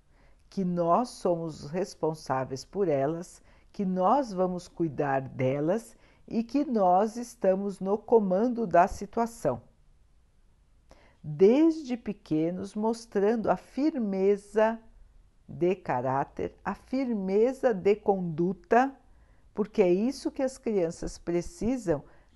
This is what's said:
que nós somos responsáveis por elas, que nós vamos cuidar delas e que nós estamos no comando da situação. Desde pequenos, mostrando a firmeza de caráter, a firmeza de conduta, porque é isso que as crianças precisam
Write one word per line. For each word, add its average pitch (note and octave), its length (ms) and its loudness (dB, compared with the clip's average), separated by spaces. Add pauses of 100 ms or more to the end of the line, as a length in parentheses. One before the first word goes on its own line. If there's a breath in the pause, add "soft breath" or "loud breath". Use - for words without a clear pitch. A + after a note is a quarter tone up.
(480 soft breath)
que G3 160 -4
nós F3 440 2
somos E3 640 -4
responsáveis C#3 920 -4
por F#3+ 260 -2
elas, D3+ 540 -2 (300 soft breath)
que G3+ 140 -4
nós G3 460 2
vamos F3+ 360 -2
cuidar C#3 540 -2
delas C#3+ 760 -2 (320 soft breath)
e A3+ 160 -2
que C#4 200 -2
nós G#3 520 2
estamos G3+ 640 -2
no G3 160 0
comando A3 680 2
da F3 200 6
situação. G3 760 -4 (1600 soft breath)
Desde B3 760 4
pequenos, F3+ 800 -4
mostrando G#3+ 760 0
a F#3 60 0
firmeza G#3+ 1200 -2 (720)
de E3 260 0
caráter, C3+ 880 -4
a G3 120 -6
firmeza A#3+ 960 0
de G3 240 2
conduta, G3 960 0 (600 soft breath)
porque G#3 280 0
é F3+ 100 4
isso A#3 380 -2
que - 120 -6
as C4 160 -4
crianças F#3 600 -4
precisam F3 880 -2 (320 soft breath)